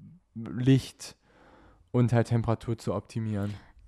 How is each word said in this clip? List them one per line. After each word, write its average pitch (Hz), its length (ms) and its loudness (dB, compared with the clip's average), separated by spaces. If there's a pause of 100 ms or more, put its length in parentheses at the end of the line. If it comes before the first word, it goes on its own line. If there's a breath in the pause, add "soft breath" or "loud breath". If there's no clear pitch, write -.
(360)
Licht 123 800 0 (760 soft breath)
und 123 220 2
halt 117 160 4
Temperatur 117 500 -2
zu - 160 -4
optimieren. 104 600 -4 (340 loud breath)